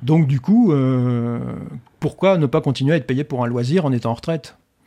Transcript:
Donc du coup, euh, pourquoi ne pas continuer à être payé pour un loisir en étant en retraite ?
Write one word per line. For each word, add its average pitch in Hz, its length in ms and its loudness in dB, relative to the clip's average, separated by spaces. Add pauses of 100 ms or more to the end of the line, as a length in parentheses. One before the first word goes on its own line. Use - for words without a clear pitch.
Donc 156 260 2
du 135 140 0
coup, 214 320 4
euh, 123 680 0 (640)
pourquoi 180 360 0
ne 156 80 2
pas 147 160 0
continuer 139 320 0
à 170 40 2
être 127 100 -6
payé 131 160 -2
pour 123 200 -4
un 120 40 -2
loisir 123 380 0
en 135 80 0
étant 120 180 -2
en 117 40 -2
retraite ? - 420 -8 (280)